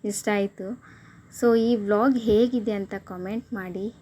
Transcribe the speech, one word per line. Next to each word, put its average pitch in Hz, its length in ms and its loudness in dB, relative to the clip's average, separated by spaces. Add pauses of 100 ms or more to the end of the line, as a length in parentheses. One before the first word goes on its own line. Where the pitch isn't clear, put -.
ಇಷ್ಟ 208 280 -4
ಆಯಿತು. 196 340 -2 (720)
So 233 200 4
ಈ 233 160 4
ವ್ಲಾಗ್ 214 420 2
ಹೇಗಿದೆ 226 540 2
ಅಂತ 196 220 -6
ಕಾಮೆಂಟ್ 190 600 -10
ಮಾಡಿ 190 340 -8 (140)